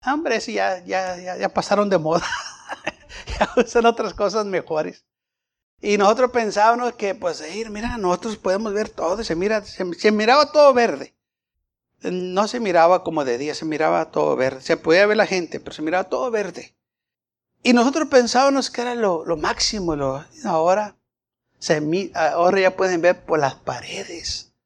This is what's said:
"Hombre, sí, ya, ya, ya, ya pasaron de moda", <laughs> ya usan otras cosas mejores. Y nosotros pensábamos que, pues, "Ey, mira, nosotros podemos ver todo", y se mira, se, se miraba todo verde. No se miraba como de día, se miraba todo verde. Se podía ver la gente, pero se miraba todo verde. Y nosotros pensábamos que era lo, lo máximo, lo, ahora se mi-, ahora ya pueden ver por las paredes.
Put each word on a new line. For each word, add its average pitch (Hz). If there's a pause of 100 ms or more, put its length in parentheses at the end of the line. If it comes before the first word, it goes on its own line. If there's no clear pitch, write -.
"Hombre, 269
sí, 226
ya, 190
ya, 185
ya, 180
ya 190
pasaron 202
de 190
moda", 160
<laughs> -
ya 202
usan 233
otras 226
cosas 208
mejores. 175 (760)
Y 208
nosotros 226
pensábamos 233
que, 196
pues, 170
"Ey, 196
mira, 226
nosotros 196
podemos 196
ver 214
todo", 196
y 220
se 170
mira, 202
se, 180
se 214
miraba 247
todo 294
verde. 196 (840)
No 180
se 247
miraba 175
como 156
de 120
día, 147
se 165
miraba 156
todo 151
verde. 131
Se 165
podía 165
ver 208
la 214
gente, 170
pero -
se -
miraba 170
todo 254
verde. 190 (840)
Y 240
nosotros 277
pensábamos 262
que -
era 240
lo, 190
lo 165
máximo, 175
lo, 139 (180)
ahora 190 (640)
se 156
mi-, 170
ahora 175
ya 185
pueden 185
ver 180
por 160
las 135
paredes. 170 (120)